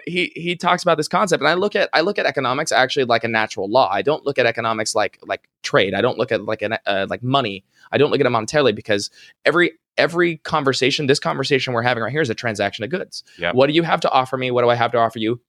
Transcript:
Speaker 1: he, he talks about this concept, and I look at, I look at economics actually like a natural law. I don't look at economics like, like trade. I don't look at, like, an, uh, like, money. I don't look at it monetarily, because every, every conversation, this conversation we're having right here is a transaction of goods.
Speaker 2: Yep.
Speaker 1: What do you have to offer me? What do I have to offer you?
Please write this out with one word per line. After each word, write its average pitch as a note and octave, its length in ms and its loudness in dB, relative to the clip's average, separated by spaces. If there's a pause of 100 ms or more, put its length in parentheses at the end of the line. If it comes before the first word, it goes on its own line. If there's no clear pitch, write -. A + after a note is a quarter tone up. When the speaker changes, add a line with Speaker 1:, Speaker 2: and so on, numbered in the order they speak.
Speaker 1:
he, F3 280 -4
he E3+ 220 -6
talks F3 260 0
about E3+ 140 2
this D3+ 120 -2
concept, F3 320 2
and C#3 80 2
I D#3+ 60 4
look G3 220 -2
at, G3 160 0
I D3 80 4
look G3+ 180 0
at - 80 0
economics C3+ 460 -2
actually B2+ 320 2
like A#2 200 2
a A#2 40 -2
natural A2 420 -2
law. A#2 200 4
I G2+ 120 -2
don't C#3 240 -2
look C#3 120 -4
at B2 80 4
economics A2+ 500 -2
like, G2+ 280 -2
like - 240 -8 (140)
trade. G2 320 2
I G2 60 0
don't A#2 180 0
look A2 140 0
at, G2+ 120 -2
like, G#2+ 180 -4
an, G#2+ 140 -2 (100)
uh, G2 220 0
like, F#2+ 140 -6
money. B2 420 -2 (280)
I E3 60 0
don't C#3 120 4
look C3 100 0
at C3+ 60 2
it B2 40 2
monetarily, A#2+ 440 0
because G#2+ 360 -4 (340)
every, E3 280 2 (240)
every E3+ 420 0
conversation, C#3 680 0
this C#3 140 2
conversation C3+ 520 -2
we're A#2 100 0
having A#2+ 200 0
right G#2+ 80 -4
here D3 100 -2
is C3+ 100 0
a G#2+ 40 0
transaction G#2 500 -4
of G#2 60 -6
goods. - 320 -8 (160)
Speaker 2:
Yep. E2+ 160 -2
Speaker 1:
What C3+ 140 4
do D3+ 60 -2
you E3 100 4
have E3 160 0
to E3+ 100 0
offer C3 260 2
me? B2+ 140 -4
What B2 120 2
do A#2+ 80 4
I A#2+ 40 6
have A#2+ 180 0
to A#2+ 60 2
offer A2+ 220 2
you? A2+ 280 -2